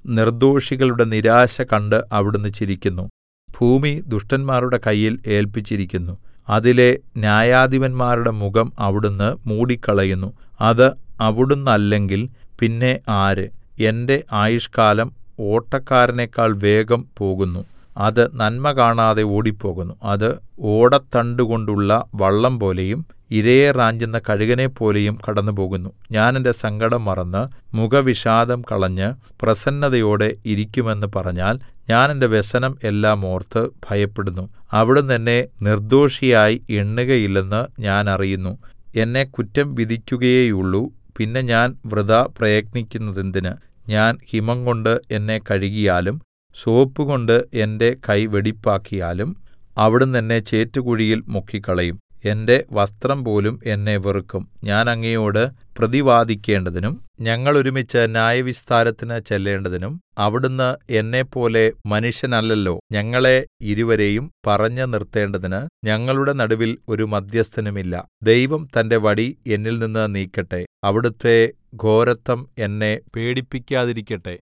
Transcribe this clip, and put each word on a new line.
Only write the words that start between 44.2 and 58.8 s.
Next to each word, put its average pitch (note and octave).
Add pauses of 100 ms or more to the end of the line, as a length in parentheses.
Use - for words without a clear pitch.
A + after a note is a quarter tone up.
ഹിമം A#2
കൊണ്ട് A#2 (100)
എന്നെ G#2+ (100)
കഴുകിയാലും G2+ (420)
സോപ്പുകൊണ്ട് B2 (100)
എന്റെ A2+ (120)
കൈ G#2+
വെടിപ്പാക്കിയാലും G#2 (420)
അവിടുന്ന് B2
എന്നെ A2+
ചേറ്റുകുഴിയിൽ A2+
മുക്കിക്കളയും. F#2 (240)
എന്റെ A2
വസ്ത്രം A#2+
പോലും G#2+
എന്നെ G#2
വെറുക്കും. G2 (160)
ഞാൻ A2
അങ്ങയോട് A2+ (280)
പ്രതിവാദിക്കേണ്ടതിനും A2+ (200)
ഞങ്ങൾ B2
ഒരുമിച്ച് C3
ന്യായവിസ്താരത്തിന് A#2